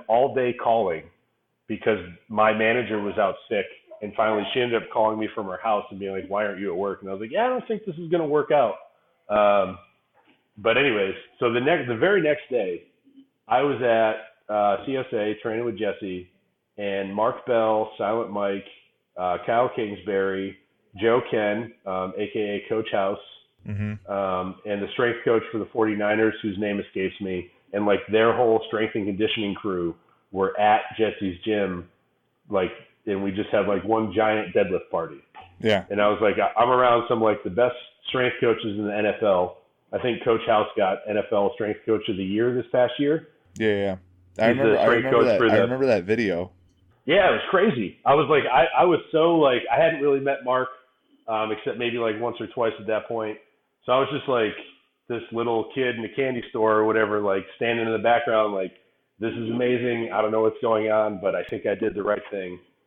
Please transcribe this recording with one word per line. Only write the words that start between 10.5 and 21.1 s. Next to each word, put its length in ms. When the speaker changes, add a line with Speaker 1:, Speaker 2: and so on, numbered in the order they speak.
Speaker 1:
but 200
anyways, 380
so 120
the 80
next, 280
the 80
very 260
next 280
day, 340
I 140
was 200
at, 720
uh, 320
C 120
S 160
A 220
training 300
with 120
Jesse 520
and 360
Mark 320
Bell, 520
Silent 340
Mike, 360
uh, 280
Kyle 240
Kingsbury, 880
Joe 340